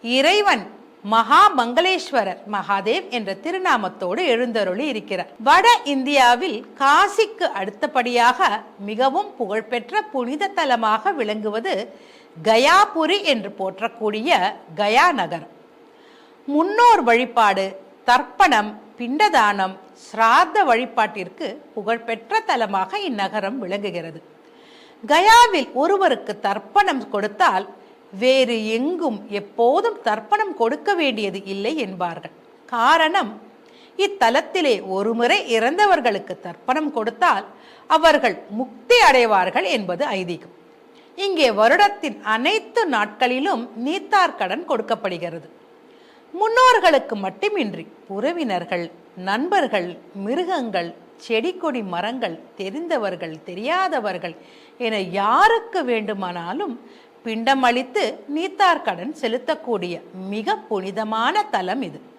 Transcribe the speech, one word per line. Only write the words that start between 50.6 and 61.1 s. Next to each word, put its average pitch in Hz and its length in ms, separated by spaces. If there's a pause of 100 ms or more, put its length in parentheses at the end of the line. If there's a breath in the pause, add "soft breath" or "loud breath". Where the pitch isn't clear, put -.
செடி 226 260 (120)
கொடி 285 180 (140)
மரங்கள், 202 420 (220)
தெரிந்தவர்கள், 196 760 (140)
தெரியாதவர்கள் 208 880 (500 loud breath)
என 220 120 (240)
யாருக்கு 381 600
வேண்டுமானாலும் 214 880 (500 loud breath)
பிண்டம் 233 440
அளித்து 254 360 (320)
நீத்தார் 359 500
கடன் 190 260 (100)
செலுத்தக்கூடிய 233 760 (340)
மிக 220 260 (120)
புனிதமான 220 720 (120)